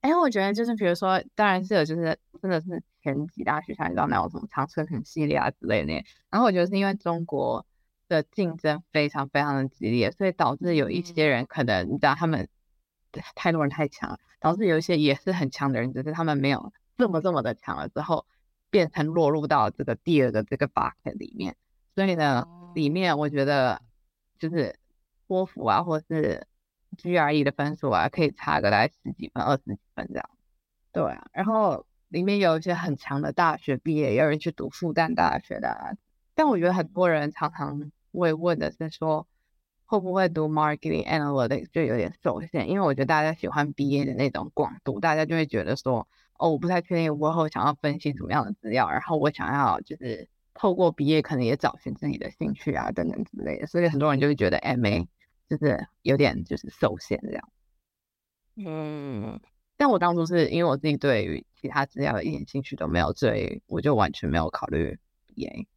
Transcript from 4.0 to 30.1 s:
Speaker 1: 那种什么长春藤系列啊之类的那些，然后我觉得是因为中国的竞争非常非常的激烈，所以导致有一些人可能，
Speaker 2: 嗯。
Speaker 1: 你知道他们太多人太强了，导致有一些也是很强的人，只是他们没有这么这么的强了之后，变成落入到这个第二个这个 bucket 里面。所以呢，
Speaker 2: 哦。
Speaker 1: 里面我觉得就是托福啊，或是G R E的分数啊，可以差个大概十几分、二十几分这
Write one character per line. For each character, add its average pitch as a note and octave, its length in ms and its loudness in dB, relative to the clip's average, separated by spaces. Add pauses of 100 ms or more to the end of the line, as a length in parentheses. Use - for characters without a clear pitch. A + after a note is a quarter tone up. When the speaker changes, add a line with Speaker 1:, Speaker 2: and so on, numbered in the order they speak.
Speaker 1:
那 - 80 0
种 F2+ 140 0
什 - 60 -12
么 G#3+ 140 -10
长 C#3 160 -2
春 D#3 200 -4
藤 D3+ 180 -6
系 D3+ 220 -4
列 D3 100 0
啊 C3+ 140 0
之 - 160 -14
类 G#2+ 140 2
的 C#2+ 60 -4
那 D#2 80 -4
些， C2 100 -6 (260)
然 G#3 100 2
后 B3 60 6
我 G#3 60 4
觉 F3+ 60 2
得 F3 80 2
是 F#3+ 100 -2
因 G3 80 2
为 G3 100 0
中 E3+ 300 -4
国 C3 400 -4 (440)
的 D#3 160 2
竞 E3+ 320 -4
争 D#3 260 -2 (100)
非 D3 160 2
常 C#3 200 -4
非 C#3+ 120 0
常 C#3+ 140 0
的 C3+ 140 0
激 - 220 -4
烈， A#2 200 2
所 - 160 -2
以 F#2 60 2
导 - 240 0
致 F3 180 0
有 C#3+ 160 2
一 F3+ 120 -2
些 E3+ 240 0
人 B2 200 2
可 - 160 -4
能， F#2+ 240 2
Speaker 2:
嗯。 - 40 -8
Speaker 1:
你 - 80 -2
知 - 20 -2
道 C#3+ 160 4
他 E3+ 100 -2
们 D#3 220 -2 (880)
太 E3+ 160 0
多 D#3+ 100 0
人 C#3+ 80 2
太 D3 160 -2
强 - 240 -8
了， - 80 -12 (220)
导 E3 160 2
致 G#3 100 0
有 E3 120 4
一 - 20 2
些 E3+ 180 0
也 D3 160 4
是 F#3 180 -4
很 E3 180 -2
强 C#3 220 -2
的 A#2 80 0
人， B2+ 120 -4
只 C3 100 -6
是 D3 80 -6
他 E3 140 -4
们 D3+ 120 2
没 C#3 120 0
有 C#3 240 -2 (240)
这 B3 120 2
么 E3 120 2
这 F#3 100 0
么 D3 120 0
的 A2+ 120 -2
强 - 220 -8
了 - 120 -6
之 - 120 -8
后， D#3 260 -2 (440)
变 F3 200 4
成 D3+ 160 -2
落 D#3+ 240 4
入 D3+ 160 -2
到 A#2+ 240 4
这 - 140 -8
个 A#2+ 100 -2
第 D#3 300 2
二 A#2 80 2
个 G#2+ 100 0
这 C3+ 140 -4
个 C#3+ 100 0
bucket - 500 -4
里 - 200 -12
面。 - 200 -8 (380)
所 G3 100 0
以 F#3 120 0
呢， C#3 260 2
Speaker 2:
哦。 - 320 -14
Speaker 1:
里 D3+ 140 2
面 E3+ 300 2
我 D3+ 100 0
觉 C#3+ 160 0
得 C3+ 360 2 (580)
就 D#3+ 120 -4
是 C#3 260 -2 (520)
托 F#3 180 0
福 - 180 -10
啊， A2 180 4
或 D#3+ 180 -2
是 D#3 460 -2 (500)
G F3 220 -2
R D3+ 160 2
E D3 100 4
的 C#3 80 2
分 D3+ 240 -2
数 C#3 140 -2
啊， F2 180 2
可 - 140 0
以 D3 80 4
差 D3 300 -2
个 G2+ 100 4
大 G#2+ 160 4
概 - 60 -4 (100)
十 C#3+ 100 -8
几 - 200 -10
分、 A2+ 100 -4
二 C3+ 140 2
十 - 180 -8
几 - 60 -14 (140)
分 - 140 -8
这 - 80 -16